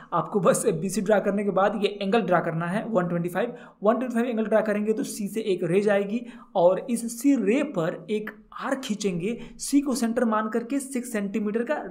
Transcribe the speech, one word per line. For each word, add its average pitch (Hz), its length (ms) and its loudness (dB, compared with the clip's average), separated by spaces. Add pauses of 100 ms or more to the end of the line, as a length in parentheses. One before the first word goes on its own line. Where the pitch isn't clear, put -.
(140)
आपको 190 260 0
बस - 260 2
बीसी 190 360 -2
ड्रा 202 180 4
करने 202 240 0
के 202 80 0
बाद 202 320 2
ये 202 60 2 (120)
एंगल 202 200 2
ड्रा 175 180 4
करना 165 260 -2
है 208 200 -4
वन 196 220 0
ट्वेंटी 170 220 -2
फ़ाइव। 202 260 -2 (280)
वन 226 140 4
ट्वेंटी 240 160 -4
फ़ाइव 233 160 0
एंगल 220 160 -2
ड्रा 208 160 4
करेंगे, 208 320 0
तो 262 100 -2
सी - 240 -6
से 202 140 -4
एक 190 220 0
रे 175 180 4
जाएगी, 202 440 2 (300)
और 185 340 4
इस 233 320 -4
सी 285 140 6
रे 226 280 2
पर 170 460 -4
एक 214 220 -2 (280)
आर्क 262 200 -4
खींचेंगे, 202 580 -4 (220)
सी 277 220 2
को 277 140 0
सेंटर 233 300 0
मान 220 240 0
करके 254 300 -2
सिक्स 247 320 -6
सेंटीमीटर 208 520 -2
का - 280 -2